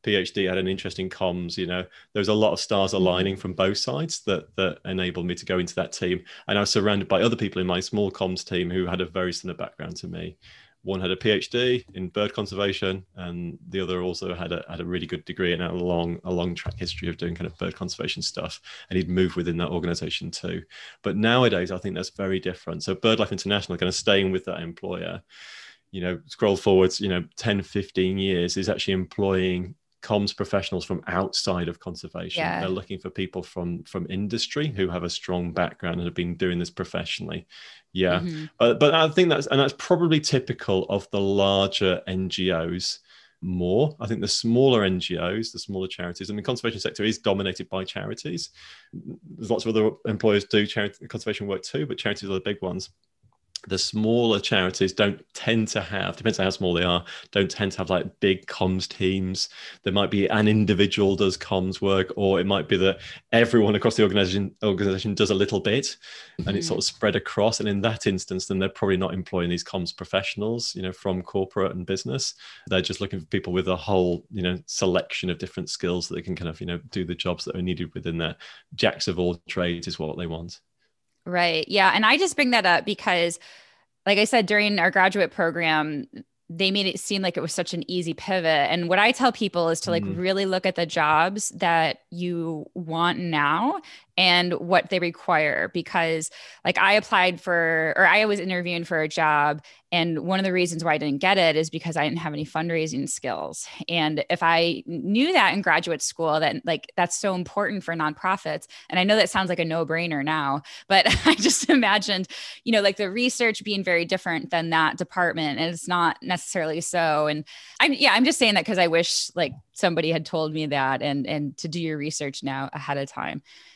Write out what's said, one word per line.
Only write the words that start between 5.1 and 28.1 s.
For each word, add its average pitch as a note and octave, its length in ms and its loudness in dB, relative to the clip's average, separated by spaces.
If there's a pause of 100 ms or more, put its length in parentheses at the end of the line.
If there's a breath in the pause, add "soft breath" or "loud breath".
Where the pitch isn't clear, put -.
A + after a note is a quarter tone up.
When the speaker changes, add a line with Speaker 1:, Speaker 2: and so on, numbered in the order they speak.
Speaker 1:
me F2 100 -2
to - 100 -16
go F#2 120 0
into F2 180 -4
that E2+ 160 -4
team. F2+ 320 -2 (240 loud breath)
And G2+ 120 0
I - 20 4
was G2 80 0
surrounded G2+ 380 2
by F#2+ 160 4
other A#2 120 2
people G2 240 -4
in F2+ 80 0
my F2+ 120 0
small G2+ 320 -2
comms F#2 360 -4
team F2+ 220 -2
who F#2 160 0
had F2+ 160 -2
a F2+ 40 -2
very F2+ 280 -4
similar F2+ 240 -10
background E2+ 400 -10
to F2+ 100 -14
me. E2+ 300 -10 (460 soft breath)
One F#2+ 180 -4
had F2+ 80 -2
a F#2 80 0
P A2 140 2
H - 180 0
D B2 340 0 (120)
in F#2 140 -6
bird G#2 260 -2
conservation, G2 680 -2 (120)
and F2 420 -8 (120)
the F#2+ 120 -4
other F2+ 220 -2
also F2+ 320 -4
had E2+ 160 -6
a, E2+ 180 -4
had F2 120 -8
a F2 40 -6
really F2 220 -4
good E2+ 180 -8
degree F2+ 260 -2
and E2+ 80 0
had F2 120 -4
a - 20 -6
long, F2 520 0
a F2+ 60 -4
long F2 220 -2
track - 240 -8
history F2+ 320 -6
of E2+ 80 -8
doing E2+ 160 -6
kind E2 140 -8
of E2 100 -14
bird F2+ 180 -6
conservation - 460 -8
stuff. - 400 -8 (260 loud breath)
And F#2 100 -2
he'd F2 120 0
moved F2+ 260 2
within E2+ 220 -2
that E2+ 120 -2
organization E2+ 600 -4
too. F2 320 -8 (400 loud breath)
But G2 160 -2
nowadays, G#2+ 540 4
I F2+ 80 -6
think F#2+ 160 -6
that's F2+ 160 -6
very F#2+ 280 -2
different. E2+ 440 -8
So G2 100 -2
BirdLife A2 380 2
International, G2 480 -2
kind F2+ 80 0
of F#2 80 -2
staying G2 360 2
with F#2 140 -2
that E2+ 160 -6
employer, F2+ 640 -8 (640 loud breath)
you F#2+ 120 -8
know, F2 260 -2
scroll G2+ 280 2
forwards, F#2+ 460 6
you G2+ 80 0
know, F2+ 140 0 (120)
ten, G2 280 0
fifteen F#2+ 560 -2